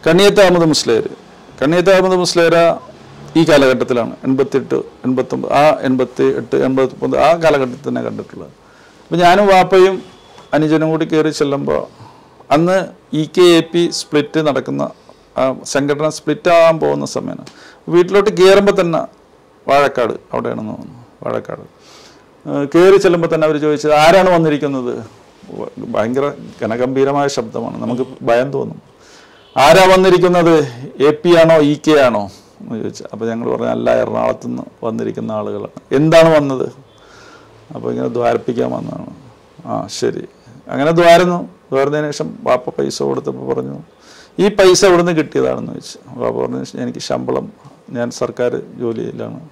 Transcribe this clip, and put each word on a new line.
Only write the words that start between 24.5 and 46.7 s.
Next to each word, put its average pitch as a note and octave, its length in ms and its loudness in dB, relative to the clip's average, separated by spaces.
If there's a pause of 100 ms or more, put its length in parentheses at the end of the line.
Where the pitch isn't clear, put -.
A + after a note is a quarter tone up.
ഭയങ്കര B2 320 -2 (380)
ഘനഗംഭീരമായ C3+ 640 -2
ശബ്ദമാണ്, A#2 540 -6
നമുക്ക് A#2+ 240 -4 (160)
ഭയം B2 360 0
തോന്നും. B2 240 -8 (720)
"ആരാ D#3+ 380 6
വന്നിരിക്കുന്നത്? F3 640 4 (440)
എ C#3+ 120 4
പി F3 200 0 (100)
ആണോ E3 160 6 (140)
ഇ D3 40 0 (120)
കെ D#3 80 4 (120)
ആണോ?" G#2 180 -2 (360)
എന്ന് - 140 -12
ചോദിച്ചു. - 280 -10 (100)
അപ്പൊ A2 120 -8
ഞങ്ങൾ A#2 260 -6
പറഞ്ഞു, A#2+ 140 -4
"അല്ല, A#2 300 -2
എറണാകുളത്ത് A2+ 520 -2
നിന്ന് B2 160 -8 (200)
വന്നിരിക്കുന്ന A2+ 480 -6
ആളുകളാണ്." G#2 640 -8
"എന്താണ് D#3+ 400 4
വന്നത്?" C3+ 340 -2 (1080)
അപ്പൊ A#2+ 160 -8
ഇങ്ങനെ B2+ 160 -6
ദ്വാരപ്പിക്കാൻ A#2+ 640 -4
വന്നതാണ്. - 380 -10 (560)
"ആ, A2 220 -8
ശരി." - 380 -6 (420)
അങ്ങനെ C#3+ 240 -2
ദ്വാരുന്നു. F3 580 4 (220)
ദ്വാരുന്നതിന് D3 400 -2
ശേഷം D#3 320 -10
വാപ്പ C3 260 0
പൈസ C#3 340 -6
കൊടുത്തപ്പോ C#2 500 -4
പറഞ്ഞു, C2+ 260 -6 (600)
"ഈ F#3+ 80 2
പൈസ G3 380 4
എവിടുന്ന് F3 260 2
കിട്ടിയതാണെന്ന്?" C3 600 -4
ചോദിച്ചു. - 360 -16
വാപ്പ A#2+ 340 -6
പറഞ്ഞു, B2+ 360 -8